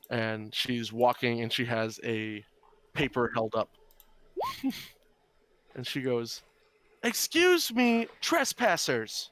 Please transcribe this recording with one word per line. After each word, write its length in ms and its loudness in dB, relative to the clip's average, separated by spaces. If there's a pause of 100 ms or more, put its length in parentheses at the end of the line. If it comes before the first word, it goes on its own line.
And 460 -4
she's 380 -4
walking, 500 2
and 100 -4
she 140 0
has 360 -2
a 420 -4 (500)
paper 400 0
held 200 0
up. 160 0 (920)
<laughs> 100 -2 (1000)
And 120 -10
she 160 -4
goes, 400 -2 (600)
Excuse 720 2
me, 360 4 (120)
trespassers. 1120 0